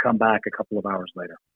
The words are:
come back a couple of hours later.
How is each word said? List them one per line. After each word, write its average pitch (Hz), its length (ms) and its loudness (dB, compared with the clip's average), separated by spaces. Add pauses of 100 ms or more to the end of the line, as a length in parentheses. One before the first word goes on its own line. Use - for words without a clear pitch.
come 117 160 4
back 110 300 4
a - 100 -6
couple 107 220 -4
of 98 80 -6
hours 92 280 -4
later. 87 220 -10 (180)